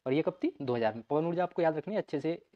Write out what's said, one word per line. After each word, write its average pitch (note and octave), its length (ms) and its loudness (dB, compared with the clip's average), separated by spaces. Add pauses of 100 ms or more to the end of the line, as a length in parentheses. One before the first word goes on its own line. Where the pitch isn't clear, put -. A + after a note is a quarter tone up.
और C3 80 0
ये D#3 80 4
कब F3+ 220 0
थी? F4 180 -2
दो B2 140 0
हज़ार A2 180 2
में। A2+ 100 -10
पवन D3+ 220 0
ऊर्जा E3+ 180 0
आपको F3 180 -2
याद D#3+ 160 2
रखनी F#3 180 -6
है, F#3 60 0
अच्छे D3 200 -4
से E3 240 -4 (100)